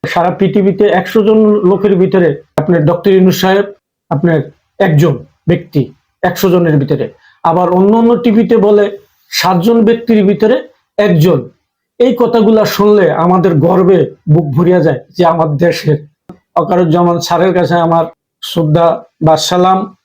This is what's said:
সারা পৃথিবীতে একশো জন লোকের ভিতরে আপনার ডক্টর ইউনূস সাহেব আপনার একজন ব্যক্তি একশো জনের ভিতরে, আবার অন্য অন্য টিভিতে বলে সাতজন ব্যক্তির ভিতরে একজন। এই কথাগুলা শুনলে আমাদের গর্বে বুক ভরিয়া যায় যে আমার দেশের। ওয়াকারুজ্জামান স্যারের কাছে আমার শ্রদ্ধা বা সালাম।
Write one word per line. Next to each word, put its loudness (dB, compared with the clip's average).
সারা -2
পৃথিবীতে 0
একশো -2
জন 2
লোকের 0
ভিতরে 0
আপনার 0
ডক্টর 0
ইউনূস 2
সাহেব 0
আপনার 0
একজন 0
ব্যক্তি -4
একশো -2
জনের 2
ভিতরে, -4
আবার 0
অন্য 2
অন্য 2
টিভিতে 0
বলে 2
সাতজন 0
ব্যক্তির 0
ভিতরে 0
একজন। 0
এই 2
কথাগুলা 2
শুনলে 2
আমাদের 0
গর্বে 0
বুক 2
ভরিয়া 2
যায় -2
যে -2
আমার 0
দেশের। -2
ওয়াকারুজ্জামান 0
স্যারের -2
কাছে -2
আমার 0
শ্রদ্ধা 0
বা 2
সালাম। -2